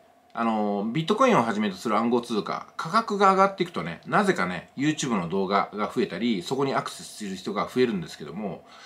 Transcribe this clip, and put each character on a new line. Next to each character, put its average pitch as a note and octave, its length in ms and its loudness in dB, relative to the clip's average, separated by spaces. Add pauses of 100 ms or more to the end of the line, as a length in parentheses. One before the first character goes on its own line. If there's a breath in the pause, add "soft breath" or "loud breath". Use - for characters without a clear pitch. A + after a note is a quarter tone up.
(320)
あ A#2 120 -2
の G#2 420 0
ー、 A2+ 60 -4
ビ D#3 100 0
ッ D#3+ 40 -4
ト A3 100 2
コ C4 100 4
イ B3 40 6
ン F#3 80 6
を B2 40 4
は A2+ 100 0
じ G2+ 80 -2
め G#2 100 2
と F#2 60 -10
す - 120 -6
る G#2+ 80 2
暗 A#2 140 2
号 A#2+ 100 4
通 A2 220 -2
貨、 - 340 -8
価 - 120 -8
格 G#3 300 0
が G3 140 8
上 F#3+ 40 4
が F#3+ 100 8
っ G3 100 -4
て F3+ 80 0
い - 20 0
く - 60 -14
と - 100 -4
ね、 E3 240 -8
な E3+ 180 2
ぜ F#3+ 100 4
か F#2 120 2
ね、 F2+ 300 -6
YouTube D3+ 340 -2
の F2+ 180 0
動 F#2+ 180 0
画 G2 280 2
が G#2 180 -4
増 A#2+ 100 0
え G2 40 2
た - 120 -8
り、 G#2+ 240 0
そ B2+ 140 -4
こ C#3 80 0
に C3+ 100 -2
ア C3+ 80 0
ク - 80 -10
セ - 140 -16
ス - 140 -16
す A2 60 -10
る F#2+ 120 -6
人 G#2 160 -8
が F#2 200 -2
増 B2 80 0
え B2+ 60 8
る A2+ 80 -2
ん F#2 60 -2
で D#2 80 -10
す - 80 -14
け E2 80 -14
ど D2 80 -12
も、 F#2 320 -8 (220 loud breath)